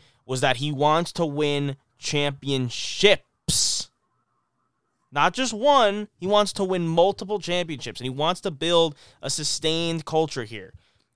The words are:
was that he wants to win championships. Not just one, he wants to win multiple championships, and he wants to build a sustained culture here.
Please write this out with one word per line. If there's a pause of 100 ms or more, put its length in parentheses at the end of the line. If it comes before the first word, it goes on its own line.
(240)
was
that
he
wants
to
win (220)
championships. (1200)
Not
just
one, (120)
he
wants
to
win
multiple
championships,
and
he
wants
to
build (260)
a
sustained
culture
here. (440)